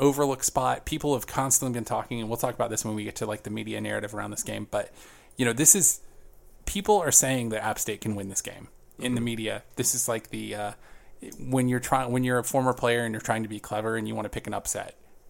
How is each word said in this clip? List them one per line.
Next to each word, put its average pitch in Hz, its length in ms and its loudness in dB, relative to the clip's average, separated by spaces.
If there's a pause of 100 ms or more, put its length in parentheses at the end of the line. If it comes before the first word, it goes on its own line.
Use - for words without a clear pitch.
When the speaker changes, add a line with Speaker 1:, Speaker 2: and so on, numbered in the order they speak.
Speaker 1:
overlook 139 420 4
spot. 127 440 2
People 151 280 0
have 117 140 -2
constantly 135 440 2
been 117 120 -2
talking, 117 360 -4
and 110 80 -4
we'll 117 100 -2
talk 123 180 0
about 113 140 0
this 107 140 -2
when 107 120 -2
we 104 80 -4
get 104 120 -6
to, 110 100 -4
like, 107 180 -6
the 104 60 -8
media 107 300 -6
narrative 107 360 -4
around 104 160 -6
this 104 100 -6
game. 107 260 -6
But, 104 220 -2 (460)
you 127 80 2
know, 117 80 6
this 151 240 6
is, - 240 2 (640)
people 202 360 2
are 147 120 2
saying 127 380 4
that 110 140 -2
App 107 140 -2
State 104 220 -4
can 107 160 -2
win 98 120 -6
this 95 140 -4
game - 240 -14 (320)
in 123 160 0
the 117 60 0
Speaker 2:
Mm-hmm. 117 40 0
Speaker 1:
media. 110 380 -4 (140)
This - 180 0
is 123 140 0
like 113 220 -4
the, 107 260 -6
uh, 104 160 -4 (640)
when 127 300 2
you're 123 120 2
try-, 131 260 0
when 127 180 2
you're 127 140 4
a 120 60 0
former 131 300 2
player 120 300 2
and 110 100 -2
you're 113 60 -6
trying 110 240 0
to 104 40 -6
be 107 120 -8
clever 110 360 -2
and 110 120 -4
you 110 80 -4
wanna 107 120 -4
pick - 200 -8
an 104 60 -4
upset, - 420 -6 (320)